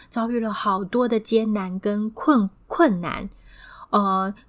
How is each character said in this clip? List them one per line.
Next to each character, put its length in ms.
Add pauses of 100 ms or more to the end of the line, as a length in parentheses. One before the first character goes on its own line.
遭 200
遇 120
了 120
好 300
多 240
的 140
艰 320
难 260
跟 320
困-， 400 (160)
困 340
难。 300 (600)
呃， 440 (140)